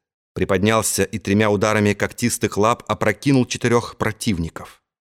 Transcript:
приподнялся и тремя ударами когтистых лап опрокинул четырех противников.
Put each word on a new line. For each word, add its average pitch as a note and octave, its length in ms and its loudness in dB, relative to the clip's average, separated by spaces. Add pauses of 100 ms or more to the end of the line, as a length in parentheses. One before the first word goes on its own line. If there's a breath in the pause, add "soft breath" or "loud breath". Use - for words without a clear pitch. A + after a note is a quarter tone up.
(340)
приподнялся G2 680 0
и G2 160 -6
тремя G#2 320 2
ударами G#2 420 2
когтистых - 640 -4
лап A2 300 0
опрокинул A2+ 580 0
четырех A#2+ 500 -2
противников. - 840 -6 (200)